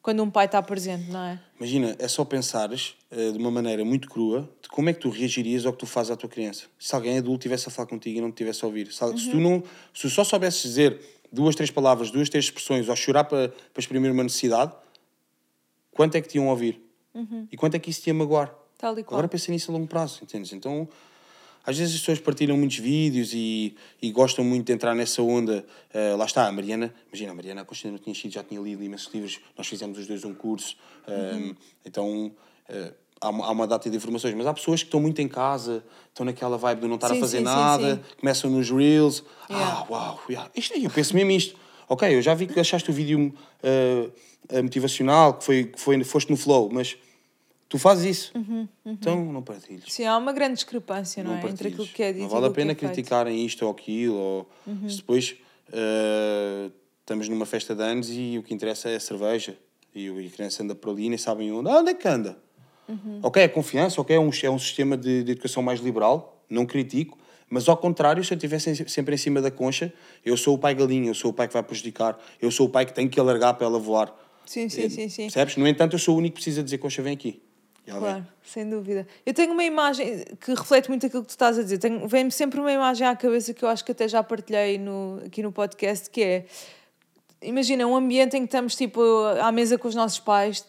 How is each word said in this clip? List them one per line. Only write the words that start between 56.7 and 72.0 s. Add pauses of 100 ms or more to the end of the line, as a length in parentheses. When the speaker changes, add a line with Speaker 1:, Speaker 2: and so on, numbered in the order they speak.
Speaker 2:
estamos
numa
festa
de
anos
e
o
que
interessa
é
a
cerveja (380)
e
o,
e
a
criança
anda
por
ali,
nem
sabem
onde.
Ah,
onde
é
que
anda? (480)
Speaker 1:
Uhum.
Speaker 2:
Ok,
é
confiança,
ok,
é
um, (120)
é
um
sistema
de,
de
educação
mais
liberal,
não
critico, (320)
mas
ao
contrário,
se
eu
estivesse
em-,
sempre
em
cima
da
concha, (320)
eu
sou
o
pai
galinha,
eu
sou
o
pai
que
vai
prejudicar, (220)